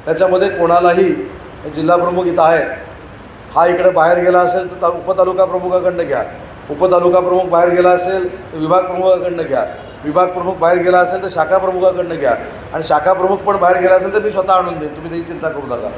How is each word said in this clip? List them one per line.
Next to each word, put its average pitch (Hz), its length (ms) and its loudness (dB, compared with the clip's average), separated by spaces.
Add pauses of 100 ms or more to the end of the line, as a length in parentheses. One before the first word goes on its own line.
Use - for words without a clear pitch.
त्याच्यामध्ये 185 440 2
कोणालाही, 175 640 2 (600)
जिल्हा 160 220 2
प्रमुख 175 280 0
इथं 170 180 0
आहेत, 156 240 4 (880)
हा 165 120 4
इकडे 180 240 2
बाहेर 175 280 2
गेला 180 200 4
असेल 180 320 0
तर - 120 -8
ता-, 170 60 2
उपतालुका 185 560 0
प्रमुखाकडनं 180 580 -2
घ्या, 135 200 -2 (480)
उपतालुका 175 500 2
प्रमुख 180 240 0
बाहेर 175 240 2
गेला 175 220 4
असेल 180 640 -2
तर 165 60 -12
विभाग 170 240 2
प्रमुखाकडनं 180 600 0
घ्या, 131 220 -2 (400)
विभाग 170 220 0
प्रमुख 180 280 -6
बाहेर 170 240 2
गेला 180 200 4
असेल 180 240 0
तर 190 80 -6
शाखा 165 280 0
प्रमुखाकडनं 185 580 0
घ्या 131 180 0 (380)
आणि 160 100 -6
शाखा 156 300 0
प्रमुख 190 240 0
पण 196 200 -2
बाहेर 180 240 2
गेला 185 140 4
असेल 190 200 0
तर 214 80 0
मी 208 80 -2
स्वतः 190 220 0
आणून 175 260 0
देईन, 151 160 -8
तुम्ही 160 160 -12
त्याची 165 140 -8
चिंता 160 240 -8
करू 143 180 -8
नका. 110 320 -6